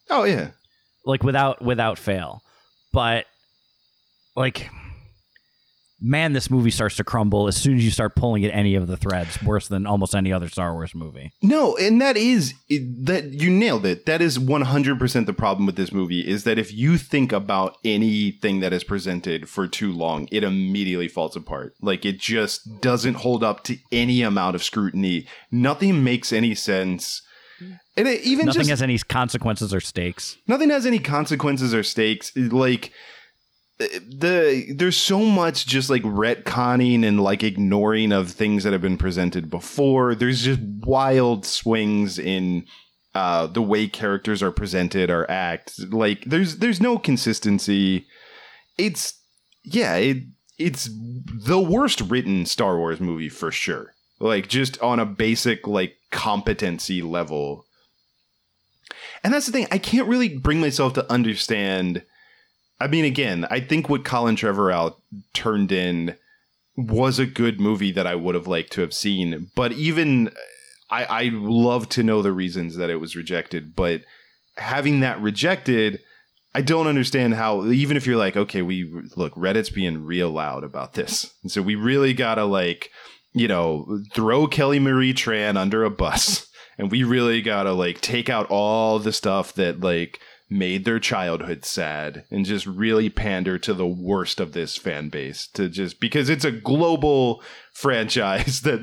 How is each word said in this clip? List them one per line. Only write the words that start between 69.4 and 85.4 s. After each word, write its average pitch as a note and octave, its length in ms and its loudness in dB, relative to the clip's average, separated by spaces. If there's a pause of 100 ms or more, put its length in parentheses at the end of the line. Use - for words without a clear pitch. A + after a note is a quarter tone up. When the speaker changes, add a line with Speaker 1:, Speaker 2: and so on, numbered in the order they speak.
Speaker 1:
But B2 180 0
even, D3+ 580 2 (580)
I, A#2+ 160 -2
I A#2 280 -2
love A#2 560 2
to B2 140 0
know A2 180 4
the G2 120 2
reasons F2 440 -4
that F2 120 -2
it E2+ 80 -2
was D#2+ 180 -8
rejected. E2 600 -6
But F2 260 0 (560)
having C#3 420 0
that C3 220 0
rejected, A2 800 0 (560)
I C#3 60 -2
don't D#3+ 260 2
understand B2+ 480 2
how, G#2+ 360 0
even C#3 260 2
if B2+ 80 -2
you're B2 120 2
like, F#2+ 200 0
"Okay, G2+ 240 -2
we, F2+ 300 -4 (240)
look, E2+ 200 -4
Reddit's G2 340 0
being E2+ 360 -4
real F2 240 -2
loud D2+ 340 -6
about C#2 300 -12
this. - 380 -6 (120)
And F#2+ 80 -10
so G2+ 100 -4
we G2+ 140 -2
really C3 380 2
gotta, A2+ 320 0
like, F#2 440 0 (440)
you A#2 140 2
know, F2 540 0 (120)
throw A#2 340 2
Kelly C#3+ 320 2
Marie C3 340 4
Tran G#2 440 0